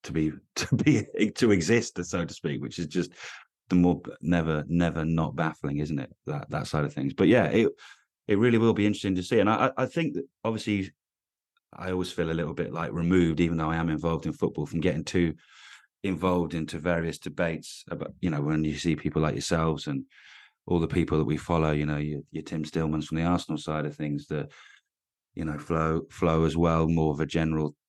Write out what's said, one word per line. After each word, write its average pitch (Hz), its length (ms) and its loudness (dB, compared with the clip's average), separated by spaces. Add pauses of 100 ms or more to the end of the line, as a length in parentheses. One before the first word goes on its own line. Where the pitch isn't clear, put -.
to - 100 -10
be, 78 180 0 (140)
<laughs> - 120 -14
to - 200 0
be, 143 600 2
to 113 160 6
exist, 101 520 2
so 87 180 -4
to 76 120 -6
speak, 71 260 -6
which - 180 -10
is 85 80 -4
just 85 260 -2 (580)
the 92 60 4
more, 87 260 4 (180)
never, 80 480 0
never 82 380 0
not 82 280 0
baffling, 78 440 -4
isn't 76 220 -4
it? 62 120 -12 (140)
That, 71 240 -8
that - 160 -4
side 76 180 0
of 71 80 -4
things. 67 220 -4
But 92 140 6
yeah, 107 180 6
it, 107 240 4 (580)
it 104 100 2
really 117 200 4
will 113 160 4
be 101 100 0
interesting 101 300 0
to 90 80 -2
see. 113 180 2
And 98 80 4
I, 110 200 4 (100)
I, 131 60 0
I - 20 -2
think 165 280 -4
that - 100 -6 (200)
obviously 104 460 -2 (840)
I 92 200 -6
always 90 200 -2
feel 82 180 -2
a 82 40 0
little 78 180 -4
bit, 78 220 -6
like, 82 180 -6
removed, 85 480 4
even 85 160 2
though 78 140 -2
I 82 60 0
am 82 120 0
involved 80 380 -2
in 78 80 -4
football, 78 320 -2
from 85 140 -4
getting 82 240 0
too 87 280 0 (720)
involved 90 500 0
into 80 260 -6
various 82 400 -2
debates 82 720 -6
about, 76 300 -8
you 90 80 0
know, 73 140 -2
when 78 220 0
you 76 120 -2
see 80 200 0
people 76 260 -2
like 76 120 0
yourselves 80 520 -2
and 69 180 -4 (640)
all 90 120 2
the 82 80 2
people 80 320 0
that 76 60 2
we 78 120 0
follow, 80 360 0
you 73 140 0
know, 76 100 -2
your, 73 240 -4 (100)
your 78 120 -8
Tim 80 220 -6
Stillmans 78 420 -2
from 78 100 -6
the 82 80 0
Arsenal 82 340 0
side 76 280 -4
of 73 100 -8
things, 73 300 -6
the, 73 220 -6 (840)
you 82 100 -6
know, 73 140 -6
Flo, 80 520 0
Flo 80 340 4
as 78 120 2
well, 82 320 4
more 80 240 2
of 71 80 -4
a 78 60 0
general 78 480 -2 (140)